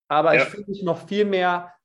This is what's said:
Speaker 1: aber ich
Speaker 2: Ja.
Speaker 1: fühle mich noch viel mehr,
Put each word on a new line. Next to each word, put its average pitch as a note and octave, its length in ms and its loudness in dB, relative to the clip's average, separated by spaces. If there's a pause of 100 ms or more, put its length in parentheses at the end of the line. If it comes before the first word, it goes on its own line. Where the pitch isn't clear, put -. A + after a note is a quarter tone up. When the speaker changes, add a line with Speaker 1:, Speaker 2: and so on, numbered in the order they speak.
Speaker 1:
aber D3+ 260 4
ich - 60 4
Speaker 2:
Ja. - 60 0
Speaker 1:
fühle G#3 200 -14
mich G3 160 -8
noch E3 240 -4
viel G#3 180 0
mehr, F3+ 460 0 (140)